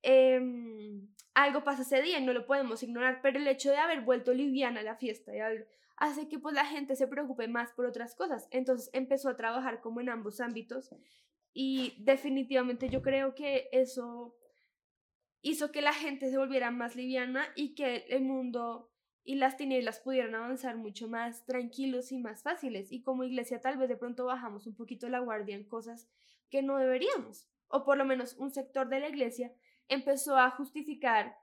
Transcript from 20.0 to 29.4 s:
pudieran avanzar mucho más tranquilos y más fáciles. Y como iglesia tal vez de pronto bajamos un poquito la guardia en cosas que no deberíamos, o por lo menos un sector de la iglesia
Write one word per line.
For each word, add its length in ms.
pudieran 340
avanzar 420
mucho 320
más 360
tranquilos 680
y 60
más 240
fáciles. 500
Y 100
como 220
iglesia 360
tal 160
vez 120
de 80
pronto 300
bajamos 400
un 80
poquito 340
la 120
guardia 340
en 140
cosas 400
que 120
no 160
deberíamos, 680
o 160
por 140
lo 80
menos 320
un 120
sector 380
de 120
la 80
iglesia 440